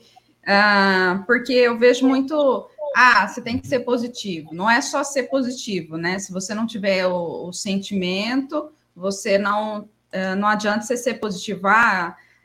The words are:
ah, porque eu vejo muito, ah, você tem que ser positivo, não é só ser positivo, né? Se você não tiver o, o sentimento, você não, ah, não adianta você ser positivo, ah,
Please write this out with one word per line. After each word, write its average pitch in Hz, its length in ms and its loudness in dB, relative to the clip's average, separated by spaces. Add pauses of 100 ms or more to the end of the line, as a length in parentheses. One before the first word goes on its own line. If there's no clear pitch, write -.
(460)
ah, 196 800 4
porque 247 280 0
eu 240 260 4
vejo 254 260 6
muito, 269 640 2 (280)
ah, 240 320 6
você 226 140 -10
tem 233 160 -4
que 262 100 -8
ser 262 120 0
positivo, 226 720 -6
não 180 160 -2
é 233 120 4
só 277 220 -2
ser - 200 -4
positivo, 214 720 -4
né? 175 220 -2
Se 196 140 -10
você 190 200 -6
não 220 140 -4
tiver 190 400 0
o, 170 400 -4
o 180 60 -10
sentimento, 208 1160 -4 (260)
você 196 440 0
não, 208 480 -2 (240)
ah, 190 240 -4
não 202 120 0
adianta 214 340 0
você 240 160 -4
ser 240 180 -2
positivo, 196 520 -6
ah, 196 480 2 (300)